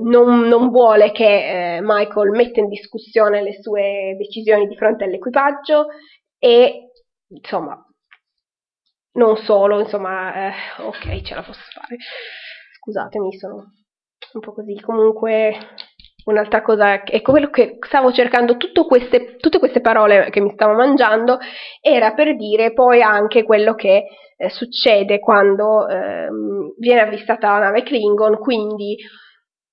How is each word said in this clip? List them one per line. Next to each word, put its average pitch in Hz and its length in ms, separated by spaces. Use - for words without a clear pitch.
non, 240 460
non 240 220
vuole 220 420
che, 180 680
eh, - 40
Michael 208 500
metta 240 280
in 208 80
discussione 208 760
le 202 200
sue 202 560
decisioni 208 500
di 208 80
fronte 220 300
all'equipaggio 285 840
e, 240 540
insomma, 160 520
non 220 240
solo, 202 420
insomma, 190 720
eh, 196 40
ok, - 380
ce - 140
la - 60
posso - 200
fare. - 240
Scusatemi, 208 580
sono 196 340
un 220 80
po' 208 120
così. 208 260
Comunque, 220 800
un'altra 214 360
cosa, 202 420
ecco, 220 280
quello 285 180
che - 320
stavo 262 300
cercando, 240 460
tutto 339 280
queste, 247 520
tutte 320 220
queste - 220
parole 208 480
che 202 120
mi 202 120
stavo 214 200
mangiando, 240 640
era 214 320
per 220 220
dire 220 380
poi 240 280
anche 214 420
quello 220 320
che, 202 300
eh, 180 120
succede 208 720
quando, 208 680
ehm, 190 880
viene 240 240
avvistata 214 500
la 208 140
nave 214 180
Klingon, 214 560
quindi 214 580